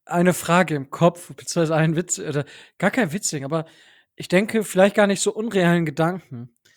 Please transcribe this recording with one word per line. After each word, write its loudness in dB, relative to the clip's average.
eine 2
Frage 0
im -6
Kopf, 0
beziehungsweise -2
einen 2
Witz, -4
oder -4
gar 0
kein 0
Witz, -4
aber -4
ich -12
denke, 0
vielleicht 2
gar 4
nicht -2
so 0
unrealen 2
Gedanken. -4